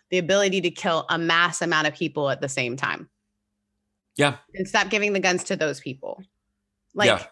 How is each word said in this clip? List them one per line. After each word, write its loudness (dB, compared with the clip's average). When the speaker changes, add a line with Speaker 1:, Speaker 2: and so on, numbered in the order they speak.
Speaker 1:
the 2
ability 2
to 0
kill -2
a -2
mass 2
amount 2
of -4
people -2
at -2
the -2
same -4
time. -6
Speaker 2:
Yeah. 2
Speaker 1:
And -4
stop 2
giving 0
the 2
guns 2
to -2
those -2
people. -12
Like, 4
Speaker 2:
Yeah. 4